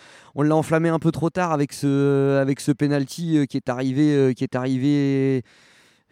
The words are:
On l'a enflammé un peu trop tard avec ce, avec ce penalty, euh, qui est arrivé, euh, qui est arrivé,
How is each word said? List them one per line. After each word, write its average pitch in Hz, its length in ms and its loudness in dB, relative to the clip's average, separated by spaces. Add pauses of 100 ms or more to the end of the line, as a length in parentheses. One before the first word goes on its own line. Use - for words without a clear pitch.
(340)
On 135 80 -2
l'a 151 140 2
enflammé 160 320 0
un 165 100 0
peu 160 140 0
trop 156 180 -4
tard 180 220 -4
avec 143 200 -2
ce, 139 680 0
avec 135 180 -2
ce - 140 0
penalty, 147 680 -2
euh, 143 60 2
qui 135 120 -4
est - 120 -6
arrivé, 135 480 0
euh, 135 160 4
qui 120 100 -8
est 131 140 -4
arrivé, 135 840 0 (680)